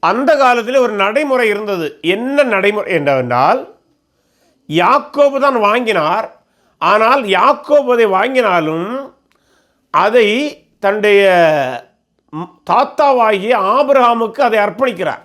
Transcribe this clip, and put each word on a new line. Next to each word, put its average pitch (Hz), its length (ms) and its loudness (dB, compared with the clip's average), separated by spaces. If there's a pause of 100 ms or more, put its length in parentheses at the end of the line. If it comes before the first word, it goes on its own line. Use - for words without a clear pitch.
அந்த 233 320 0
காலத்தில் 254 480 0
ஒரு 214 120 -2
நடைமுறை 254 520 0
இருந்தது. 202 400 -4 (200)
என்ன 247 360 0
நடைமுறை 208 500 -2
என்றால், 139 680 0 (1080)
யாக்கோபு 277 680 0
தான் 262 200 0
வாங்கினார். 208 680 -2 (540)
ஆனால் 220 480 2
யாக்கோபு 247 640 2
அதை 233 160 2
வாங்கினாலும் 185 760 0 (1040)
அதை 214 340 2 (520)
தன்னுடைய 202 440 2 (1080)
ம், 165 160 -10 (160)
தாத்தாவாகிய 233 880 0 (160)
ஆபிரகாமுக்கு 240 720 0
அதை 226 180 0
அர்ப்பணிக்கிறார். 190 640 -4